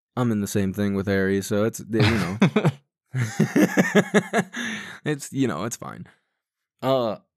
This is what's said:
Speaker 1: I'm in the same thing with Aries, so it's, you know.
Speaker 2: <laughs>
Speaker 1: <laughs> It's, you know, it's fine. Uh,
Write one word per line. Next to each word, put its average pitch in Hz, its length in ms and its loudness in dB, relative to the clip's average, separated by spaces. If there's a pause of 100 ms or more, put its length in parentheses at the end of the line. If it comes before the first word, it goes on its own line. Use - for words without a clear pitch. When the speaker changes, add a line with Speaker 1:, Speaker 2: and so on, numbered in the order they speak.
(160)
Speaker 1:
I'm 123 140 2
in 104 100 2
the 101 60 0
same 95 260 0
thing 101 220 0
with 98 140 -2
Aries, 98 380 2
so 104 180 0
it's, 113 160 -2
you 113 200 -2
know. 107 420 2
Speaker 2:
<laughs> 180 280 4 (440)
Speaker 1:
<laughs> - 1300 2 (640)
It's, 151 280 -6
you 131 140 0
know, 87 180 -2
it's 117 120 -6
fine. 55 300 -14 (760)
Uh, 123 340 2 (200)